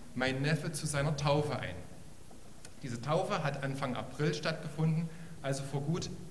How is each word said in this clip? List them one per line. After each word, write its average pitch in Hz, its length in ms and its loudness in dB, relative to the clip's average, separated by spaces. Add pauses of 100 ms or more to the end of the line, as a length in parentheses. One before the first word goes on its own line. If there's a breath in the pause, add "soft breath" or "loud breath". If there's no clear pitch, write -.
(140)
mein 131 260 2
Neffe 160 320 2
zu - 140 -2
seiner 143 300 2
Taufe 147 420 4
ein. 92 160 -4 (1080)
Diese 117 200 -4
Taufe 175 400 2
hat 143 220 0
Anfang 135 320 -2
April 147 380 0
stattgefunden, 160 720 2 (340 loud breath)
also 135 220 0
vor 139 180 -2
gut 165 280 0 (200)